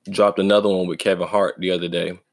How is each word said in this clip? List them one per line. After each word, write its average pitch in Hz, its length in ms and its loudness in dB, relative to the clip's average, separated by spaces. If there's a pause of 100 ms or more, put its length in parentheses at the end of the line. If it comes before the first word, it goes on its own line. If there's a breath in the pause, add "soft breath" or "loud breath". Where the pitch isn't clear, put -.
dropped 101 300 2
another 104 280 4
one 92 200 0
with 82 120 -6
Kevin 90 280 0
Hart 98 300 0
the 92 140 -2
other 87 160 -2
day, 85 320 -4 (140)